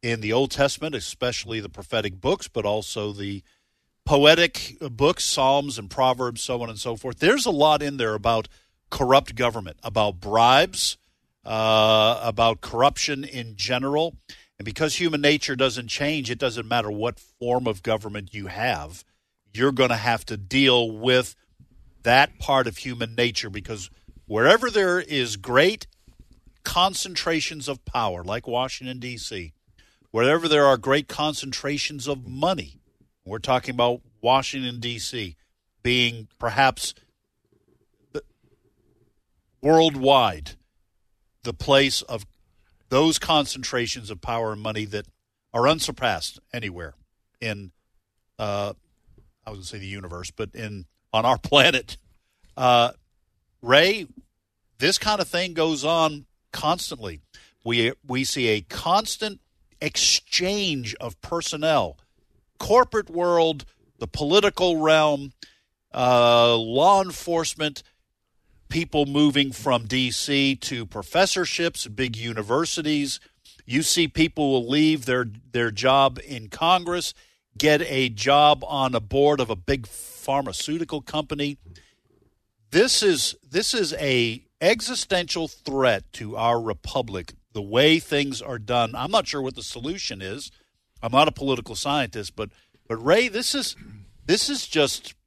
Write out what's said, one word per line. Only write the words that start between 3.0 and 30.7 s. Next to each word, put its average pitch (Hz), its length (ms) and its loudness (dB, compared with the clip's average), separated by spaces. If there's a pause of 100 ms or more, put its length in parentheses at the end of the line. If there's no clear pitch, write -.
the 101 300 -10 (640)
poetic 151 760 4
books, 139 440 0
Psalms 139 540 0
and 101 100 -12
Proverbs, 123 540 0
so 123 180 -4
on 117 80 -8
and 113 100 -14
so 117 180 -6
forth. 123 240 -10
There's 233 260 2
a 202 60 0
lot 151 300 4
in 143 140 -6
there 113 180 -2
about 110 340 0 (420)
corrupt 135 460 2
government, 110 460 -4
about 104 380 -2
bribes, 120 800 4 (460)
uh, 110 760 4
about 113 380 0
corruption 135 640 0
in 113 320 -14
general. 135 600 -4 (420)
And 101 80 -10
because 147 300 -4
human 156 260 -2
nature 147 340 2
doesn't 123 320 -2
change, 143 420 -4
it 117 80 -6
doesn't 117 300 -6
matter 113 220 -2
what 107 300 -6
form 123 460 -4
of 107 160 -4
government 107 520 -6
you 101 140 -12
have, 90 560 -6 (500)
you're 127 180 0
gonna 127 240 2
have 113 300 -2
to 113 100 -8
deal 123 540 2
with 123 440 0 (680)
that 127 360 4
part 135 280 2
of 113 120 -8
human 117 360 -8
nature, 120 340 -2
because 101 400 -12 (380)
wherever 170 420 4
there 190 320 2
is 127 360 -2
great 131 500 2 (800)
concentrations 165 1040 -2
of 135 160 -8
power, 98 380 -4
like 101 240 -8
Washington, 127 540 -6
D 123 160 -12
C, 92 360 -12 (600)
wherever 147 340 2
there 151 180 6
are 135 120 8